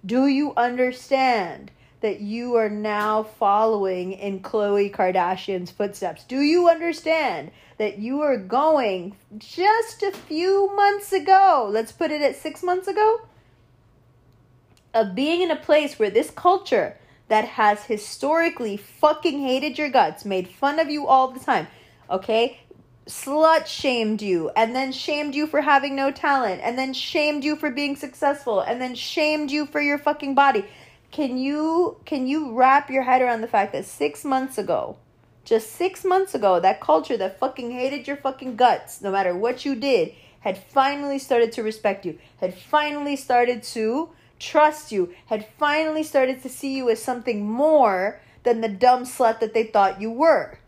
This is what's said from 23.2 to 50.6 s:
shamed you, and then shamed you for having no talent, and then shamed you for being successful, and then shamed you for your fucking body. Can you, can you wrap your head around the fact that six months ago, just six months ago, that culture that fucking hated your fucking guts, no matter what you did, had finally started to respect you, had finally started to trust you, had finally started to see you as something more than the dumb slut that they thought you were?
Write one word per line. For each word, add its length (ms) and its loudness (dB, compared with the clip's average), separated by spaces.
shamed 540 -2
you, 340 -2
and 200 0
then 160 -4
shamed 420 -6
you 140 -2
for 140 0
having 340 0
no 160 0
talent, 500 -2
and 160 -4
then 160 -4
shamed 520 -2
you 100 -2
for 160 -4
being 240 -4
successful, 640 -2
and 220 -4
then 140 -6
shamed 540 -2
you 160 -2
for 140 -6
your 180 0
fucking 380 -4
body. 300 4
Can 280 -4
you, 680 0
can 220 -4
you 260 -4
wrap 360 4
your 140 0
head 180 2
around 200 0
the 60 -6
fact 260 0
that 120 -6
six 380 -6
months 340 -2
ago, 400 -4
just 280 0
six 340 -6
months 300 0
ago, 240 2
that 200 2
culture 380 0
that 220 -6
fucking 320 -6
hated 360 -6
your 100 -6
fucking 380 -6
guts, 460 2
no 100 -4
matter 240 0
what 300 -4
you 100 -2
did, 380 0
had 160 -6
finally 600 -2
started 360 2
to 100 -6
respect 420 -4
you, 120 -8
had 140 -4
finally 600 -2
started 480 0
to 460 -4
trust 520 2
you, 220 -2
had 200 -4
finally 440 0
started 380 0
to 80 -10
see 260 -8
you 140 0
as 120 0
something 440 -4
more 760 4
than 180 2
the 80 -2
dumb 340 4
slut 360 0
that 140 -4
they 100 2
thought 380 2
you 80 -6
were? 480 2